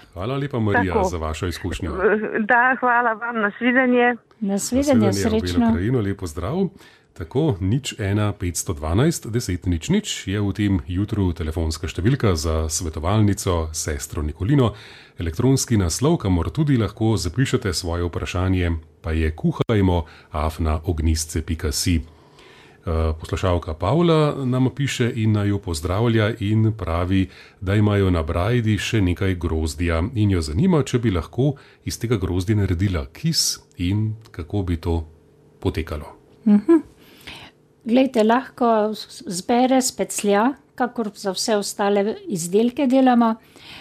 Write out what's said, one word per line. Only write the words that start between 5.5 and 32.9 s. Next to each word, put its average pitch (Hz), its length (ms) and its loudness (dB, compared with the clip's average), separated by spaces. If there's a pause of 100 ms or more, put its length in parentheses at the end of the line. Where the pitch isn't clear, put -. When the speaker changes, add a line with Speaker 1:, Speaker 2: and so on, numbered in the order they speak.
Speaker 1:
krajino, 117 300 0
lep 98 160 -2
pozdrav. 92 520 -4 (420)
Tako, 123 460 -2
nič 98 400 0
ena 104 340 0
petsto 90 420 -4
dvanajst 87 540 0
deset 104 380 -4
nič 87 240 -2
nič 202 180 0 (180)
je 98 140 -2
v 101 140 -2
tem 98 320 0
jutru 95 460 0
telefonska 80 540 -4
številka 98 500 0
za 80 320 -2
svetovalnico, 85 1040 0
sestro 76 520 -6
Nikolino. 110 520 2 (420)
Elektronski 117 600 0
naslov, 120 400 2
kamor 90 320 0
tudi 143 280 2
lahko 110 380 0
zapišete 98 560 0
svoje 85 320 -2
vprašanje, 90 680 0 (260)
pa 80 140 -6
je 80 180 0
kuhajmo 95 760 0 (260)
afna 78 520 -2
ognjisce 78 600 -2
pika 78 300 -4
si. 82 300 0 (760)
Eh, - 100 -10 (240)
poslušalka 85 600 -2
Pavla 156 680 2
nama 127 300 0
piše 127 440 -2
in 110 200 2
naju 101 260 2
pozdravlja 104 800 0
in 107 360 2
pravi, 90 560 0 (280)
da 95 180 0
imajo 104 340 4
na 85 140 2
Brajdi 107 540 0
še - 220 -2
nekaj 95 360 0
grozdja 80 680 -2 (100)
in 107 200 2
jo 90 100 2
zanima, 135 400 2
če 127 160 -2
bi 113 140 0
lahko 120 420 -2 (280)
iz - 180 -8
tega 117 180 -2
grozdja 90 380 0
naredila 92 520 0